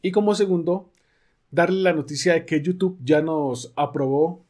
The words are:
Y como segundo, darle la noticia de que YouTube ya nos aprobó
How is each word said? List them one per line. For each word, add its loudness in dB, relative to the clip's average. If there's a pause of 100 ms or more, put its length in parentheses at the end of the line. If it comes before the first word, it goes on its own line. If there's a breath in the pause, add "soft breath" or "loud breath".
Y 0
como 2
segundo, 0 (600)
darle 2
la 2
noticia -2
de 0
que -2
YouTube -2
ya 4
nos -4
aprobó -2